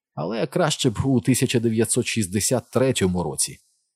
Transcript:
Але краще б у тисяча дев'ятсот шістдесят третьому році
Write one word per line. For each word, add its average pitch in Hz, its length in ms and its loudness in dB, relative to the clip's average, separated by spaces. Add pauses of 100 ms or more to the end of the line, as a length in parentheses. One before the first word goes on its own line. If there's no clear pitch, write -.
(140)
Але 180 340 -4
краще 151 420 0
б 104 160 -2
у 131 160 2
тисяча 127 380 2
дев'ятсот 113 460 0
шістдесят 107 640 -2
третьому 101 520 2
році - 360 -6 (360)